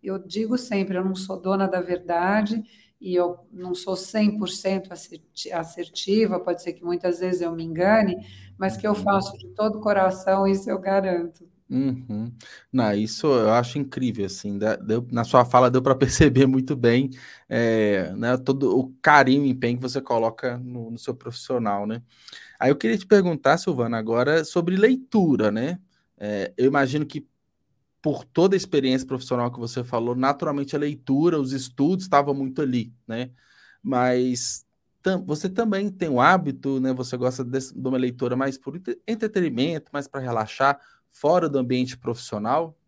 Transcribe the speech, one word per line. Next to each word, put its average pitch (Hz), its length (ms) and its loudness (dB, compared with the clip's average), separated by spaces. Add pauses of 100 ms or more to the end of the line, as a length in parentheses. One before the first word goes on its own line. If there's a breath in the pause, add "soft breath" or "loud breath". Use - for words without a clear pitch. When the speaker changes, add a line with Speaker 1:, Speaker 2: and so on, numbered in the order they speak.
Speaker 1:
eu 190 160 -6
digo 220 380 -4
sempre: 196 400 -2
eu 185 80 -2
não 190 100 0
sou 190 240 -6
dona 190 280 0
da 185 140 0
verdade, 180 800 0 (360 soft breath)
e 180 160 -4
eu 175 240 0 (120)
não 180 240 -8
sou 190 200 -6
cem 208 420 0
por 190 120 -4
cento 190 420 -4
asserti-, - 640 -14
assertiva, 180 880 0
pode 175 240 -4
ser 170 100 -6
que - 100 -16
muitas 175 360 -2
vezes 180 220 -2
eu 170 120 -4
me 165 100 -8
engane, 185 520 2 (420 loud breath)
mas 190 200 -2
que 214 100 -4
eu 208 80 2
Speaker 2:
Uhum. - 0 -
Speaker 1:
faço 202 420 0
de - 120 -18
todo 214 300 -2
o - 20 -12
coração, 196 680 2
isso 196 220 0
eu 196 100 -2
garanto. 185 680 -2 (200)
Speaker 2:
Uhum. 123 640 -4 (400 loud breath)
Não, 113 220 2
isso 110 320 -2
eu 120 260 4
acho 120 280 2
incrível, 127 480 -4
assim, 101 320 -8
dá, 104 160 0
deu, 110 360 -2
na 117 120 0
sua 123 200 6
fala 123 280 6
deu 127 100 4
pra 131 160 4
<laughs> - 0 -
perceber 135 480 6
muito 131 300 2
bem, 123 340 4 (400 loud breath)
é, 107 680 2
né, 117 220 0
todo 131 400 2
o 131 240 -2
carinho 143 440 6
e 135 40 2
empenho 123 280 0
que 123 40 -8
você 127 180 -6
coloca 120 600 -2
no, 123 320 -12
no 117 80 -12
seu 123 160 -8
profissional, 117 720 -4
né? 117 160 -8 (560 loud breath)
Aí 127 120 4
eu 143 60 4
queria 226 200 -2
te - 100 -8
perguntar, 175 500 4
Silvana, 123 400 -2
agora 127 480 2
sobre 175 320 -2
leitura, 190 720 2
né? 139 280 -4 (400)
É, 104 380 -6
eu 123 100 4
imagino 139 380 2
que 147 220 -12 (720)
por 147 240 -4
toda 185 300 2
a - 20 2
experiência 131 500 0
profissional 123 440 -2
que 123 80 -14
você 120 240 -6
falou, 120 320 -2
naturalmente 143 600 -2
a 143 40 -2
leitura, 147 600 0
os 131 140 -2
estudos 147 520 -2
estavam 143 280 2
muito 135 280 -4
ali, 123 320 -2 (140)
né? 123 240 -8 (500 soft breath)
Mas 127 840 -2 (360)
tam-, 190 240 -2
você 156 240 -4
também 208 400 -2
tem 185 200 -6
o 127 120 2
hábito, 139 580 2
né? 131 140 0
Você 127 240 -6
gosta 127 260 -2
desse, 131 360 -6
de 131 80 -6
uma 131 100 0
leitura 123 380 -2
mais 135 220 -2
por 139 180 -14
entre-, 180 320 -10
entretenimento, 170 840 -2
mais 143 160 -8
pra 139 140 -10
relaxar, 127 580 0 (320 soft breath)
fora 160 380 2
do 139 80 0
ambiente 127 400 -2
profissional? 120 800 -4 (100)